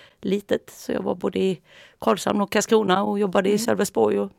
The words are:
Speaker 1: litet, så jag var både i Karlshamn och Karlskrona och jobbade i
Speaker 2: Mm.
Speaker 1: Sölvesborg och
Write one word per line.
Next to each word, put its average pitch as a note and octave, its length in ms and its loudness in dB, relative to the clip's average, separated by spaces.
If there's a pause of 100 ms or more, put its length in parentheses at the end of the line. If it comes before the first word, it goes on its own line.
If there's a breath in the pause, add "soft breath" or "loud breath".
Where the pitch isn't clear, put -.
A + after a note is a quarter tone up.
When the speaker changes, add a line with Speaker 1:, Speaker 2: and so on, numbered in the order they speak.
(200 soft breath)
Speaker 1:
litet, G3+ 500 -2
så - 220 -10
jag - 100 -4
var G3 120 -2
både F#3+ 240 -4
i F#3+ 220 0 (380 soft breath)
Karlshamn G#3 420 0
och G3 120 -4
Karlskrona G3+ 520 2
och G#3 140 -2
jobbade G3 300 0
i G3+ 40 4
Speaker 2:
Mm. G#3 60 2
Speaker 1:
Sölvesborg G#3+ 640 0
och G3 180 -4